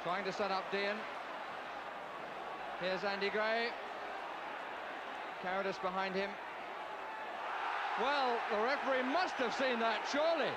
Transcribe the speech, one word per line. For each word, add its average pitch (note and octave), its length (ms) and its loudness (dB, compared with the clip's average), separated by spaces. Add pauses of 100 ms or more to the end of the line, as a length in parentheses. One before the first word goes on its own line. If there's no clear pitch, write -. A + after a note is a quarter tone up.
Trying F#3+ 220 0
to F#3+ 80 0
set G3 160 0
up F#3+ 220 2
Dean. G3+ 240 2 (1800)
Here's F#3 240 0
Andy G3 260 0
Gray. A3 380 2 (1800)
Carrodus F#3+ 360 0
behind F#3+ 360 0
him. G3+ 160 0 (1700)
Well, C4 340 4 (140)
the G#3+ 140 4
referee B3+ 400 4
must D#4 320 4
have A#3 180 2
seen B3+ 260 4
that, A3+ 220 4 (100)
surely. D4+ 460 6